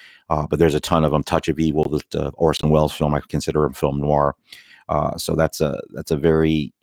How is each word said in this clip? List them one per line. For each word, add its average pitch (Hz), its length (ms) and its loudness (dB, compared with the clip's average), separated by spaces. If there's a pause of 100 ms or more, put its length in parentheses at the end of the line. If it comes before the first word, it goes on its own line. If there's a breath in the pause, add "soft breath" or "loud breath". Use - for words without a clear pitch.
(300 loud breath)
Uh, 76 180 -2
but 76 120 0
there's 78 160 4
a 76 60 -2
ton 80 240 2
of 71 80 0
'em. 76 100 0
Touch - 240 -2
of 78 120 -2
Evil, 78 260 0
the, 71 160 -2 (100)
the 73 200 -4
Orson 78 400 0
Welles 78 200 4
film, 73 240 0
I 71 140 0
consider 76 360 0
a 69 80 -2
film 71 280 -2
noir. 71 340 2 (540 loud breath)
Uh, 76 280 -2
so 80 160 -6
that's 78 280 0
a, 73 180 -2 (140)
that's - 180 -8
a 76 60 0
very, 80 640 2